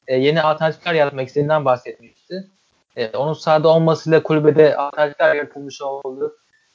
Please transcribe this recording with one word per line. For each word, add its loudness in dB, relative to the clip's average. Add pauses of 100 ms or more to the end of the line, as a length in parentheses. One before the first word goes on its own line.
e, -2
yeni 0
alternatifler -2
yaratmak -2
istediğinden -2
bahsetmişti. -6 (500)
E, -4
onun -4
sahada 0
olmasıyla 2
kulübede 4
alternatifler 0
yaratılmış -10
oldu. -8 (400)